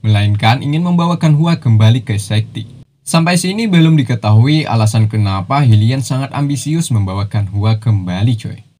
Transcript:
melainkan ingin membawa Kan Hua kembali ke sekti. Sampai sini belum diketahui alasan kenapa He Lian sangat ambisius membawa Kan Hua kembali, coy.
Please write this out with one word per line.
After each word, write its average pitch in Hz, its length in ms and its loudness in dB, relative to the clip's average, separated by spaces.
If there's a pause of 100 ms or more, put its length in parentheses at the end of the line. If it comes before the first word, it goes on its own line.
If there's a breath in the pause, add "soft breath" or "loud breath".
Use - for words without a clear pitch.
melainkan 107 560 2
ingin 147 240 -2
membawa 175 320 0
Kan 156 240 2
Hua 165 220 0
kembali 113 420 4
ke 104 160 -4
sekti. 107 480 -6 (400)
Sampai 170 320 0
sini 202 320 -4
belum 160 240 4
diketahui 120 720 2
alasan 110 400 0
kenapa 107 560 -2
He 110 160 4
Lian 127 240 0
sangat 135 320 -4
ambisius 143 560 -4
membawa 101 400 -2
Kan 104 220 -2
Hua 107 260 -2
kembali, 101 560 -2
coy. - 240 -12 (200)